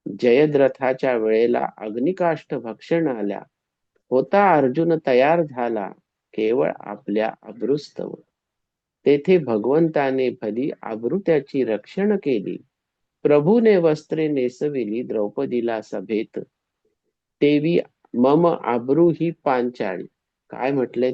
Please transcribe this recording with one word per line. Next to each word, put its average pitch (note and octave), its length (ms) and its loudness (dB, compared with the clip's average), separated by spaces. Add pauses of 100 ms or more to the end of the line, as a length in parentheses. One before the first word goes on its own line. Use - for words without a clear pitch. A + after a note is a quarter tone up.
(200)
जयद्रथाच्या C3 960 2
वेळेला A#2 520 0 (100)
अग्निकाष्ठ D#3 760 -4
भक्षण C3 520 -4
आल्या, G2+ 360 -6 (680)
होता F#3 420 2
अर्जुन D3+ 400 2 (140)
तयार C#3+ 360 4
झाला, A#2+ 500 -6 (420)
केवळ A#2 460 0
आपल्या G#2 520 -4 (100)
आबरूस्तव. A#2 720 -6 (920)
तेथे C#3+ 320 4
भगवंताने C3+ 920 0 (140)
भली A#2 280 -4 (120)
आबरू A2+ 440 -6
त्याची C#3+ 380 0
रक्षण F#3+ 520 -2
केली. G#2+ 400 -4 (680)
प्रभूने F#3+ 520 4
वस्त्रे D#3 520 0
नेसविली B2+ 760 -4
द्रौपदीला A#2 800 -4
सभेत. G#2+ 560 -6 (1040)
"तेवी D3 380 2 (360)
मम C#3 320 4
आबरू C3+ 640 2
ही D#3+ 200 -2 (140)
पांचाळी." B2 600 -2 (460)
काय A#2 200 -4
म्हटलंय B2+ 420 -2